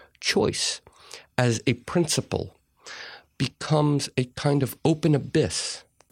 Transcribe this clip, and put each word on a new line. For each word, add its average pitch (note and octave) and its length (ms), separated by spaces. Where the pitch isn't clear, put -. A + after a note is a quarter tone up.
Choice - 640
as A#2+ 280
a B2 80
principle - 840
becomes D3 800
a B2+ 80
kind C#3+ 360
of B2 240
open D#3 300
abyss - 680